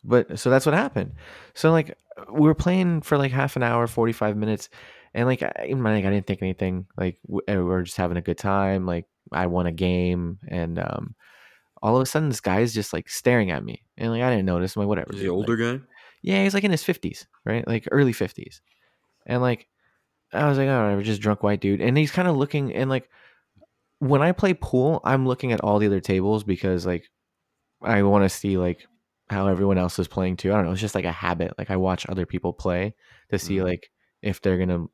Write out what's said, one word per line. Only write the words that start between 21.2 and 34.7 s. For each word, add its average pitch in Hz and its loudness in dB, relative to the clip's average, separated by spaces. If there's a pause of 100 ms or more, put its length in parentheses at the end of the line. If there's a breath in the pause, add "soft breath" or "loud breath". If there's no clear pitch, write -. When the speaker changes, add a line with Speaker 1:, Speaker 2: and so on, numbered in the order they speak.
Speaker 1:
drunk 107 0
white 101 2
dude." 98 0
And 123 2
he's 151 2
kinda 180 2
looking, 143 0
and, 131 -2
like, 131 -4 (880 soft breath)
when 139 4
I 165 4
play 185 2
pool, 139 0
I'm 131 2
looking 123 -2
at 110 0
all 104 4
the 104 4
other 98 2
tables 101 0
because, 92 -2
like, 90 -4 (720)
I 101 2
wanna 98 6
see, 95 -2
like, 90 -2 (420)
how 98 0
everyone 98 2
else 90 -2
is 87 0
playing 92 -4
too. 95 0
I - 2
don't 101 2
know. 85 -2
It's 92 -4
just, 107 -4
like, 92 -2
a 85 -2
habit. 87 -4
Like, - -8
I 95 0
watch 92 -2
other 92 -4
people 87 -6
play 95 -4 (360 soft breath)
to 98 -2
see, 95 -4
Speaker 2:
Mm. 92 0
Speaker 1:
like, 90 -4 (300)
if 101 -4
they're 92 0
gonna 90 0